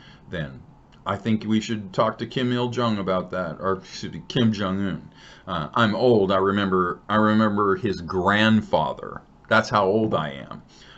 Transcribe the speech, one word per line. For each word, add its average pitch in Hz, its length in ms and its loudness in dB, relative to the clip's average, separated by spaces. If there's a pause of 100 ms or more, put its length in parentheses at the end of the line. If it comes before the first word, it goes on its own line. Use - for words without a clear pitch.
(280)
then 69 320 -8 (460)
I 98 100 -2
think 107 300 -2
we 107 160 2
should 104 320 -8
talk 110 240 0
to 113 80 -6
Kim 123 260 -2
Il-jung 120 460 -2
about 92 320 -2
that, 90 300 -6
or 95 180 -2
excuse - 340 -12
me, 80 160 -12
Kim 113 240 2
Jong-un. 98 560 -4 (380)
Uh, 82 260 -6
I'm 110 220 2
old. 104 360 4
I 98 60 4
remember, 95 720 2
I 104 80 0
remember 107 600 4
his 92 260 -4
grandfather. 95 1200 2 (260)
That's 110 220 2
how 107 160 4
old 104 280 2
I 78 160 -2 (200)
am. 55 100 -12 (380)